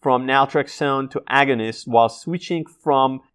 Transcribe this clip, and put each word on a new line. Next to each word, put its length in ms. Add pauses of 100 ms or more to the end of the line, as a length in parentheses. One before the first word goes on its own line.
from 260
naltrexone 840
to 180
agonist, 580
while 220
switching 560
from 560 (140)